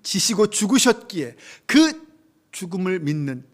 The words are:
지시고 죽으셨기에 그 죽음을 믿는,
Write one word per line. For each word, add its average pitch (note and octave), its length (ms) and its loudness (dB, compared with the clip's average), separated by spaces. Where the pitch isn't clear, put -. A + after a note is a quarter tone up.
지시고 G#3 460 0
죽으셨기에 G#3 880 0
그 D#4 380 2
죽음을 F#3 480 -4
믿는, C#3+ 540 -6